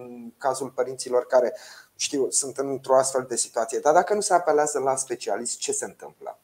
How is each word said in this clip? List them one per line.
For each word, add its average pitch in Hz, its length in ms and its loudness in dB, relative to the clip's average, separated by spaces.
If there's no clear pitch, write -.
cazul 131 380 -2
părinților 123 500 -2
care, 123 280 2
știu, 135 340 -2
sunt - 280 -4
într-o 135 380 0
astfel 131 340 2
de 117 60 -6
situație. 113 480 -4
Dar 147 100 6
dacă 185 200 4
nu 208 60 2
se 196 140 0
apelează 147 460 2
la 135 160 0
specialist, 117 600 -4
ce - 140 -4
se - 140 -4
întâmplă? - 580 -14